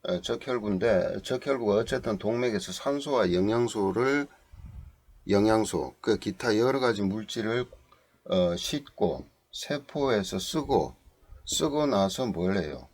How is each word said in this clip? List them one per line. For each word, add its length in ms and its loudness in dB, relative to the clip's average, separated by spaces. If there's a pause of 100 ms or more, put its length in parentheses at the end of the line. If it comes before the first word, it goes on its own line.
예, 120 0
적혈구인데 1000 0
적혈구가 520 0
어쨌든 420 0
동맥에서 540 -2
산소와 640 0
영양소를, 920 2 (1000)
영양소, 720 2
그 160 2
기타 400 0
여러 220 2
가지 240 2
물질을, 640 -2 (580)
어, 300 2
싣고 720 -4 (260)
세포에서 880 -2
쓰고, 560 -2 (500)
쓰고 400 0
나서 400 2
뭘 320 0
해요? 360 -6